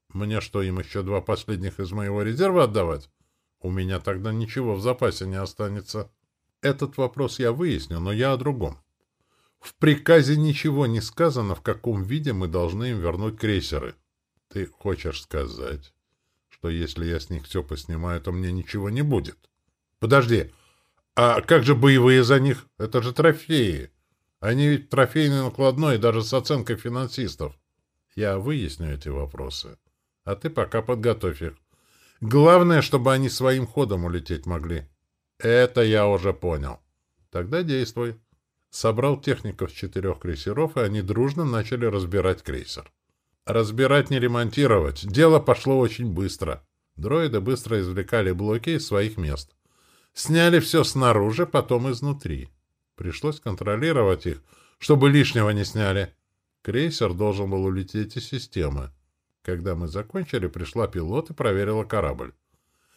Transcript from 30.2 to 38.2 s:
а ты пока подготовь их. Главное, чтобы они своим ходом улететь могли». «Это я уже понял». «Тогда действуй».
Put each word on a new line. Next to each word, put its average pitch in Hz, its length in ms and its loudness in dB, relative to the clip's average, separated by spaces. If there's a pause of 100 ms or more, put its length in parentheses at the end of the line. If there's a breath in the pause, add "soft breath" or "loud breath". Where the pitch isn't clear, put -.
а 101 120 -6
ты 160 140 -6
пока 113 320 -4
подготовь 110 640 -2
их. 73 100 -8 (640 soft breath)
Главное, 160 600 6
чтобы 131 320 2
они 131 160 0
своим 131 380 0
ходом 101 380 -2
улететь 85 420 -6
могли». 82 400 -6 (520)
«Это 123 440 4
я 107 240 4
уже 95 260 2
понял». 71 460 -6 (500)
«Тогда 107 320 -4
действуй». 123 580 -4 (500)